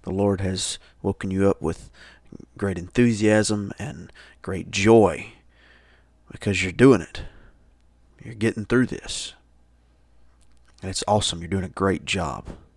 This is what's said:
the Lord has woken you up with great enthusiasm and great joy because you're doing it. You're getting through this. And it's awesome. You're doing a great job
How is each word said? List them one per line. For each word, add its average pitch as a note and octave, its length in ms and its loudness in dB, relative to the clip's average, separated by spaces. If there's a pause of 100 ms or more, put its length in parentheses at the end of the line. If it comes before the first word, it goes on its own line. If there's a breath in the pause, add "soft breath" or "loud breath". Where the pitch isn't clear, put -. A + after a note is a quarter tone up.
the F2 80 -10
Lord G2 320 0
has F#2 360 -4 (220 soft breath)
woken G2 300 -4
you G2 180 2
up - 140 -2
with - 280 -6 (680 soft breath)
great G2 180 -4
enthusiasm G#2+ 1000 2
and F2 340 -12 (300 soft breath)
great F2 280 -8
joy G2 640 4 (960 soft breath)
because F#2+ 320 -2
you're F#2 80 -4
doing A#2+ 300 6
it. - 220 -12 (1000 soft breath)
You're A2+ 120 -16
getting A2 320 -2
through A#2+ 220 2
this. - 440 -10 (1500)
And F#2+ 80 -8
it's - 180 -6
awesome. G2+ 320 0
You're E2+ 80 -12
doing F#2+ 160 -2
a F2+ 60 -8
great F#2 340 -2
job D#2 440 -6 (280)